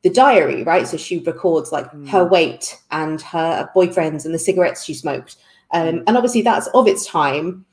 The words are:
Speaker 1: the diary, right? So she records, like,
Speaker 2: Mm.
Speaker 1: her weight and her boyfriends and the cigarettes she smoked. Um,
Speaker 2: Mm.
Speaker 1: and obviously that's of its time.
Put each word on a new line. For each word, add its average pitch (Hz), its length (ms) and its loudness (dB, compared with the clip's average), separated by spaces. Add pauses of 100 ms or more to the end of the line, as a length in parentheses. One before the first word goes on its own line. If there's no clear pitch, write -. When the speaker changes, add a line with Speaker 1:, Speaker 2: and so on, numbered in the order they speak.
Speaker 1:
the 185 60 4
diary, 196 540 4
right? 170 240 0
So 165 100 -8
she 175 220 -8
records, 160 520 -2
like, 143 200 -6
Speaker 2:
Mm. 143 180 -18
Speaker 1:
her 180 160 4
weight 170 520 0 (140)
and 156 300 -4
her 160 540 -4
boyfriends 170 500 0
and 165 80 -6
the 165 60 -4
cigarettes 180 440 0
she 156 100 -10
smoked. 139 440 -8 (340)
Um, 165 160 0
Speaker 2:
Mm. 165 200 -4
Speaker 1:
and 233 100 4
obviously 233 240 2
that's 226 260 0
of 240 200 4
its 196 180 0
time. 160 680 -2